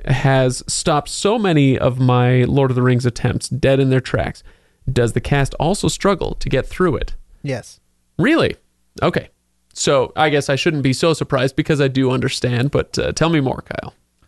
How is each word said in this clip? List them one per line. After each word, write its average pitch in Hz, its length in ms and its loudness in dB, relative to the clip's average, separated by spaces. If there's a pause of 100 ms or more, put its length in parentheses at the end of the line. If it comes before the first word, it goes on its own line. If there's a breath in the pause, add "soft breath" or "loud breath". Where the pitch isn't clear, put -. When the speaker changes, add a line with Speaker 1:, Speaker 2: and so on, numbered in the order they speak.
Speaker 1:
has 131 600 2
stopped - 440 -2
so 226 280 0
many 151 400 4
of 127 220 -2
my 123 440 4
Lord 135 260 2
of 123 40 0
the 123 80 0
Rings 127 220 2
attempts - 460 -2
dead 135 300 2
in 135 100 2
their 127 100 4
tracks. - 420 -6 (480 soft breath)
Does 123 220 2
the - 80 -2
cast - 400 -2
also 165 280 0
struggle - 480 -2
to - 120 -4
get 135 180 0
through 170 300 0
it? - 180 -6 (280)
Speaker 2:
Yes. 131 380 -10 (380)
Speaker 1:
Really? 233 380 2 (460)
Okay. - 260 -2 (460)
So 139 420 0
I 156 140 2
guess 143 180 0
I 139 80 0
shouldn't 151 260 -2
be 131 120 2
so 165 180 2
surprised 135 420 -2
because 151 280 0
I 135 60 4
do 131 220 0
understand, 127 600 -2
but, - 280 -2
uh, - 140 -2
tell 156 160 0
me 160 120 2
more, 131 220 -4
Kyle. - 300 -10 (360)